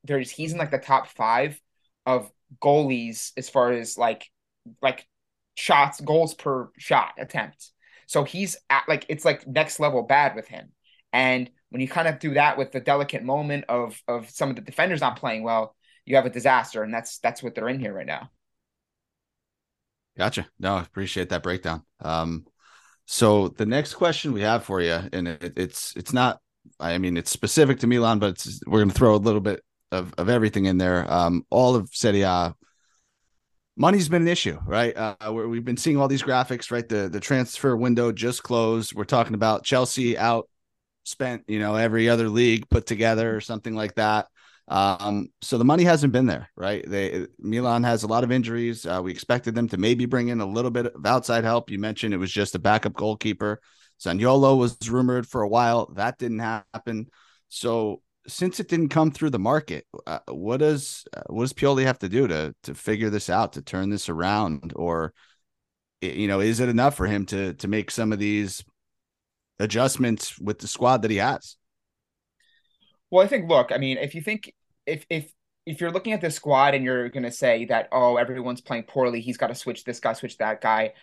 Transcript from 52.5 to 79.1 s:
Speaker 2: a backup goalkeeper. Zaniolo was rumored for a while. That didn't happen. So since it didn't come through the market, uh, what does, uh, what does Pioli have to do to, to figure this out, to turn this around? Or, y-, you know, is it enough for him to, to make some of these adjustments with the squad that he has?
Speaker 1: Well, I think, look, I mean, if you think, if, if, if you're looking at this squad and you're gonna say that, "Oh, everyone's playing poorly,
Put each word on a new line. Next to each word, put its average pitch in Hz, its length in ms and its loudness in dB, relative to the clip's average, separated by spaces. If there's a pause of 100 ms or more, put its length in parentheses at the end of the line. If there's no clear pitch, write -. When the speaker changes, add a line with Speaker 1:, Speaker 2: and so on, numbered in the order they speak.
Speaker 2:
a 85 60 -4
backup 104 340 2
goalkeeper. 107 680 -4 (400)
Zaniolo 131 560 4
was 120 220 2 (100)
rumored 123 380 2
for 120 160 -4
a 104 60 0
while. 117 480 2
That 113 200 -2
didn't 117 220 -4
happen. 113 720 -8 (400)
So 110 540 -4 (260)
since 180 320 -4
it 180 80 -8
didn't 165 220 0
come 156 200 4
through 151 200 -2
the 123 80 -2
market, 107 460 -2 (220)
uh, 78 220 -8
what 98 300 -4
does, 147 460 -2 (100)
uh, 50 120 -14
what 110 160 -6
does 135 100 -4
Pioli 139 300 2
have 131 160 2
to 98 100 -6
do 117 200 2
to, 78 340 -4
to 69 120 -12
figure 110 360 -2
this 104 180 -4
out, 98 260 0
to 71 80 -12
turn 95 280 -4
this 104 180 -6
around? 85 680 -2
Or, 82 360 -2 (880)
y-, 90 100 -6
you 101 180 -2
know, 98 100 0
is 110 220 0
it 123 80 0
enough 123 280 4
for 95 120 -2
him 101 180 -2
to, 98 280 -4
to - 140 -10
make 104 220 -2
some 110 220 -2
of 101 80 -2
these 104 440 -4 (920)
adjustments 117 800 0
with 104 220 -6
the 107 80 -12
squad 123 340 2
that 110 80 0
he 101 80 0
has? - 380 -4 (1500)
Speaker 1:
Well, 185 120 8
I 202 60 4
think, 185 220 0
look, 135 220 6
I - 40 2
mean, 131 220 0
if 143 160 -6
you 160 80 -10
think, 214 320 -6 (320)
if, 151 240 -4
if, 156 200 -6 (360)
if 156 140 -8
you're 170 100 -2
looking 190 240 -4
at 170 80 -4
this 160 120 -2
squad 139 400 4
and 135 80 0
you're 127 280 -2
gonna 123 200 -6
say 117 360 2
that, 113 260 0
"Oh, 123 240 4
everyone's 123 460 -2
playing 117 220 -8
poorly, 123 360 -2